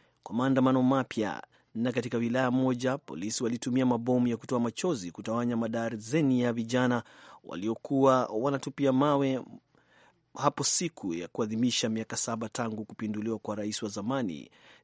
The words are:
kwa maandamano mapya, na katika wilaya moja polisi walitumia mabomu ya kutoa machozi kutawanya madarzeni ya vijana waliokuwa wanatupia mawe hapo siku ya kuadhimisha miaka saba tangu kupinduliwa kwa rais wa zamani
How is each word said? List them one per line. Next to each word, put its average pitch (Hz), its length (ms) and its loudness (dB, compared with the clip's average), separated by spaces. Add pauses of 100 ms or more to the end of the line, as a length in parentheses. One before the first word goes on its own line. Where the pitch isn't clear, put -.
(240)
kwa - 120 -8
maandamano 131 480 4
mapya, 127 600 0 (320)
na 120 160 -2
katika 120 260 -2
wilaya 120 340 0
moja 131 460 2
polisi 104 460 -6
walitumia 123 420 0
mabomu 123 420 2
ya 117 100 0
kutoa 123 220 -2
machozi 117 520 -2
kutawanya 117 460 -2
madarzeni 117 840 0
ya 120 120 2
vijana 120 500 0 (400)
waliokuwa 127 840 2
wanatupia 135 680 0
mawe 139 480 2 (960)
hapo 143 260 0
siku - 500 -2
ya 87 140 -8
kuadhimisha 113 640 0
miaka 110 280 -4
saba 113 320 -4
tangu 110 360 -6
kupinduliwa 107 540 -4
kwa 107 160 -6
rais 104 280 -6
wa 107 60 -4
zamani 104 600 -4 (340)